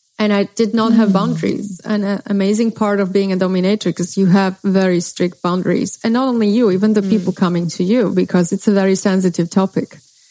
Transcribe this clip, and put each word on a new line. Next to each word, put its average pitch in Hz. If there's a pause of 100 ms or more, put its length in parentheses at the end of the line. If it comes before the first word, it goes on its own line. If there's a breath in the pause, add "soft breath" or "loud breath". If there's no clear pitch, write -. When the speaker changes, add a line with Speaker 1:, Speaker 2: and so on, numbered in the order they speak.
(200)
Speaker 1:
And 214
I 202
did 202
not 226
have 214
Speaker 2:
Mm. 190
Speaker 1:
boundaries. 170
And 208
an 196
amazing 208
part 202
of 185
being 196
a 185
dominatrix 185
is 175
you 196
have 190
very 185
strict 180
boundaries. 180
And 226
not 254
only 226
you, 220
even 202
the 208
Speaker 2:
Mm. 196
Speaker 1:
people 190
coming 175 (100)
to 185
you, 208
because 180
it's 196
a 214
very 190
sensitive 185
topic. - (340 soft breath)